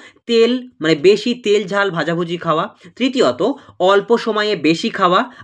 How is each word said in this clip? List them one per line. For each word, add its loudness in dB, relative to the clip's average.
তেল, 2
মানে 0
বেশি 2
তেল 0
ঝাল -2
ভাজাভুজি -4
খাওয়া। -2
তৃতীয়ত, 0
অল্প 2
সময়ে -2
বেশি 0
খাওয়া। 2